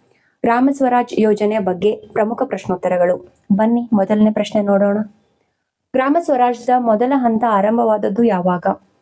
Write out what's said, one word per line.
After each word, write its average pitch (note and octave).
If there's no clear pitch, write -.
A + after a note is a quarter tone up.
ಗ್ರಾಮ B3
ಸ್ವರಾಜ್ B3
ಯೋಜನೆ G#3+
ಬಗ್ಗೆ F#3
ಪ್ರಮುಖ A3
ಪ್ರಶ್ನೋತ್ತರಗಳು. F3+
ಬನ್ನಿ A#3
ಮೊದಲನೇ G#3+
ಪ್ರಶ್ನೆ G#3
ನೋಡೋಣ. G3+
ಗ್ರಾಮ C4+
ಸ್ವರಾಜ್ಯದ B3
ಮೊದಲ A#3+
ಹಂತ A#3
ಆರಂಭವಾದದ್ದು G#3+
ಯಾವಾಗ? F3+